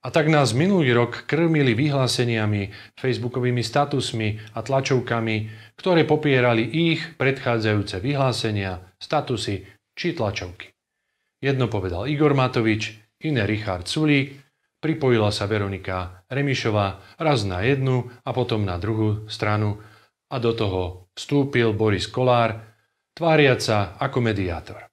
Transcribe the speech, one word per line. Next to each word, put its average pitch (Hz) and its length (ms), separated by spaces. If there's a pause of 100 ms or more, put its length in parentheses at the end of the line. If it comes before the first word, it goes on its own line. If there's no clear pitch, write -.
A 127 80
tak 156 160
nás 143 240
minulý 156 400
rok 120 320
krmili 147 480
vyhláseniami, 117 1200
facebookovými 123 720
statusmi 120 720 (160)
a 113 80
tlačovkami, 117 880 (320)
ktoré 170 240
popierali 127 560 (320)
ich - 240
predchádzajúce 110 880
vyhlásenia, 107 800 (160)
statusy - 640 (320)
či 175 160
tlačovky. 95 560 (720)
Jedno 131 320
povedal 95 320
Igor 143 320
Matovič, 113 560 (320)
iné 120 240
Richard 101 400
Sulík, 147 480 (400)
pripojila 120 560
sa 101 160
Veronika 95 800
Remišová, 117 880
raz 147 240
na 95 240
jednu 131 400 (160)
a - 80
potom 120 320
na 92 160
druhú 107 480
stranu 107 560 (480)
a 139 80
do 117 160
toho 92 640
vstúpil 135 560
Boris 101 320
Kolár, 120 560 (560)
tváriac 151 400
sa 101 400
ako 135 240
mediátor. 95 720